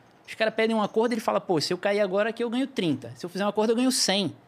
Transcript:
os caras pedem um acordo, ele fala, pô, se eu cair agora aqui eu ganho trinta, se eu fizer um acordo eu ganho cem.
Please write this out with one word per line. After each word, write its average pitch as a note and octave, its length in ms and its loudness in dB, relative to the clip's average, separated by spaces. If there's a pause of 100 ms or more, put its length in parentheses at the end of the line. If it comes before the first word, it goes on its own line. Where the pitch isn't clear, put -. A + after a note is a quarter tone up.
(280)
os - 60 -16
caras A3 180 0
pedem A3+ 240 2
um G#3+ 60 2
acordo, A3+ 320 0
ele A3 80 -2
fala, G#3+ 180 2
pô, F3+ 180 0
se C#3+ 140 -2
eu F3+ 60 -2
cair G3+ 220 0
agora G3+ 280 0
aqui A3+ 160 -4
eu A#3+ 60 -4
ganho B3+ 160 -2
trinta, D3 500 -2
se - 80 -12
eu F3 60 -8
fizer F#3+ 160 -2
um - 20 0
acordo G#3+ 220 2
eu A3+ 60 2
ganho B3+ 140 2
cem. G3 440 0 (140)